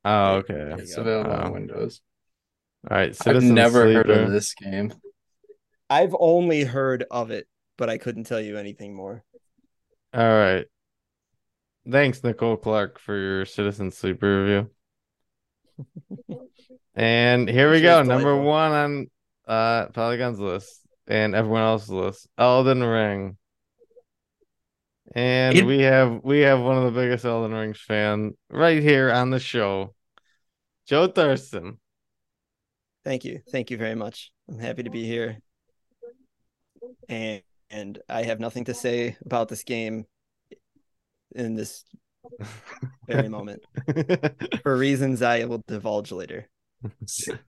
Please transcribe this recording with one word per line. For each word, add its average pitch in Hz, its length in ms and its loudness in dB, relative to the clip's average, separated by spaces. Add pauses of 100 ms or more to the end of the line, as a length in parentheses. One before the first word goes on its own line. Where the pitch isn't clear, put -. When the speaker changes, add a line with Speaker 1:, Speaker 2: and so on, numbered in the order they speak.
Speaker 1:
Oh, 101 60 2
Speaker 2:
Right. 98 260 4
Speaker 1:
okay. 95 180 -6
Speaker 2:
There 73 160 -8
you 80 120 -10
Speaker 3:
It's 90 120 -16
Speaker 2:
go. - 60 -8
Speaker 3:
available 110 320 -2
Speaker 1:
Oh. - 40 -4 (100)
Speaker 3:
on 92 60 -6
Windows. - 480 -10 (880)
Speaker 1:
All - 100 0
right, 92 100 2
Speaker 3:
I've - 80 -8
Speaker 1:
Citizen 123 380 6
Speaker 3:
never 117 360 8
heard 110 200 4
of 107 80 8
Speaker 1:
Sleeper. 110 120 2
Speaker 3:
this 104 240 -2
game. 98 380 -6 (960)
Speaker 2:
I've 180 320 2
only 170 440 4
heard 131 460 -2
of 117 200 -6
it, 110 180 -10 (300)
but 120 100 -4
I 113 80 -4
couldn't 113 280 -10
tell 113 180 -6
you 104 160 -10
anything 101 360 -14
more. 98 300 -14 (880)
Speaker 1:
All 123 100 -4
right. 104 440 4 (1200)
Thanks, 135 320 2
Nicole 117 360 0
Clark, 107 400 -2
for - 180 -8
your 95 300 -4
Citizen 101 440 -4
Sleeper 98 540 0
review. 101 260 2 (1600)
Speaker 2:
<laughs> 254 220 -16 (460)
Speaker 1:
And 120 520 2
here 135 240 4
we 160 60 6
Speaker 2:
She 160 40 4
Speaker 1:
go. 170 160 8
Speaker 2:
was 139 80 4
Speaker 1:
Number 131 240 2
Speaker 2:
delightful. 139 140 0
Speaker 1:
one 156 280 2
on, 147 340 -2 (420)
uh, 113 400 0
Polygon's 120 500 -4
list 98 420 -6 (280)
and 107 260 0
everyone 110 280 0
else's 107 280 0
list, 95 380 -6 (100)
Elden 127 460 4
Ring. 101 520 -2 (1800)
And 127 460 2
Speaker 3:
It - 80 6
Speaker 1:
we 135 160 2
have, 131 400 4
we 143 200 2
have 135 180 6
one 131 180 0
of 127 60 2
the 120 160 -2
biggest 123 240 -2
Elden 113 280 -2
Ring 107 220 -6
fan 107 640 -2 (120)
right 160 320 2
here 135 300 4
on 123 200 0
the 131 100 -2
show, 101 520 -4 (960)
Joe 160 220 2
Thurston. 123 720 -2 (1300)
Speaker 2:
Thank 131 200 -6
you. 123 160 -12 (100)
Thank 127 220 -8
you 120 40 -8
very 113 200 -6
much. 110 340 -12 (180)
I'm 113 120 -16
happy 117 240 -10
to 113 60 -12
be 113 140 -10
here. 113 340 -8 (1700)
And, 110 340 -10 (280)
and 104 280 -14 (100)
I 117 140 -6
have 113 180 -6
nothing 117 240 -10
to 123 100 -8
say 120 500 -6
about 117 240 -4
this - 160 -14
game 110 420 -8 (1300)
in 113 200 -6
this 110 300 -12 (560)
Speaker 1:
<laughs> - 680 -18
Speaker 2:
very 120 200 -2
moment 104 340 -14 (240)
Speaker 1:
<laughs> 156 760 -4
Speaker 2:
for 135 140 0
reasons 131 460 0
I 120 220 0
will 117 220 -8
divulge 104 460 -8
later. 90 360 -14 (1000)